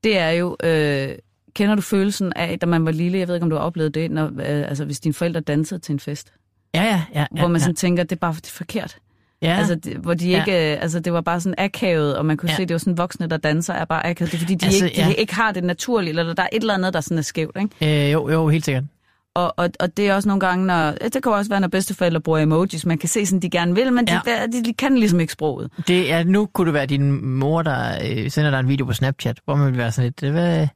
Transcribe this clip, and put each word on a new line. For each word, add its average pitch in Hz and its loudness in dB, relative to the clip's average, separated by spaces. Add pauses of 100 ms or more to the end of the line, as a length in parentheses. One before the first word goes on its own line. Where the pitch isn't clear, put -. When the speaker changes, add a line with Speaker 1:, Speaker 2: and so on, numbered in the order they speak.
Speaker 1:
Det 214 2
er 165 2
jo, 170 0
øh, 147 2 (460)
kender 208 2
du 202 0
følelsen 196 0
af, 170 -4
da 185 0
man 165 4
var 160 0
lille, 175 0
jeg 180 -2
ved 175 -2
ikke, 170 -2
om 170 2
du 160 0
har 151 -2
oplevet 160 -2
det, 160 -2
når, 156 0
øh, - -4 (380)
altså, 143 -4
hvis 143 -8
dine 156 -2
forældre 170 -2
dansede 156 -2
til - -6
en 139 -4
fest? - -12 (420)
Speaker 2:
Ja, 175 2
ja, 208 2 (140)
ja, 147 2
Speaker 1:
Hvor 156 0
man 170 2
Speaker 2:
ja, 165 4
Speaker 1:
sådan 175 2
Speaker 2:
ja. - -2
Speaker 1:
tænker, 175 2
det 160 -4
er 175 -4
bare 165 -2 (100)
forkert. - -10 (440)
Speaker 2:
Ja. 165 2
Speaker 1:
Altså, 170 2
det, - -8
hvor 170 -2
de 170 -2
Speaker 2:
Ja. 185 4
Speaker 1:
ikke, 175 2
øh, - -4
altså, 170 -2
det 170 -2
var 165 0
bare 170 -2
sådan 185 -2
akavet, 170 0
og - 0
man 156 2
kunne 170 -4
Speaker 2:
Ja. 156 0
Speaker 1:
se, 185 0
det 170 -2
var 165 0
sådan 170 0
voksne, 175 -4
der 165 -2
danser, 160 0
er - -4
bare 160 -2
akavet. 170 -2
Det 170 -4
er 160 -2
fordi, 180 0
de 175 -2
Speaker 2:
Altså, 190 4
Speaker 1:
ikke, 170 -2
de 156 2
Speaker 2:
ja. 175 4
Speaker 1:
ikke 214 0
har 220 0
det 180 -4
naturlige, 180 0
eller 165 -2
der 185 0
er 180 0
et 220 0
eller 214 0
andet, 185 0
der 165 0
sådan 165 -2
er 156 0
skævt, - -4 (240)
ikke? 151 4
Speaker 2:
Øh, 143 4
jo, 151 0
jo, 156 2
helt 156 2
sikkert. 135 0 (500)
Speaker 1:
Og, 175 0
og, 175 0 (100)
og 180 -2
det 202 2
er 196 4
også 202 0
nogle 196 2
gange, 185 2
når, 165 2
det 226 -6
kan 262 -4
jo 240 2
også 208 0
være, 196 0
når 185 2
bedsteforældre 180 0
bruger 160 2
emojis. 160 2
Man 165 2
kan 170 -2
se 208 0
sådan, 185 2
de 175 -2
gerne 175 0
vil, 254 2
men 247 2
de, 175 2
Speaker 2:
Ja. 233 0
Speaker 1:
de, 240 -2
de 233 -2
kan 269 2
ligesom 202 4
ikke 160 0
sproget. 139 -4 (160)
Speaker 2:
Det 180 2
er, 165 2
nu 196 4
kunne - 0
det 165 2
være 143 2
din 139 0
mor, 135 0
der, 127 -2 (140)
øh, 113 -2
sender 151 2
dig 135 0
en 127 0
video 135 0
på 123 -2
Snapchat, 127 -2
hvor 143 -2
man 143 4
vil 127 0
være 117 0
sådan 123 0
lidt, - -6
øh, 139 0
hvad? 165 2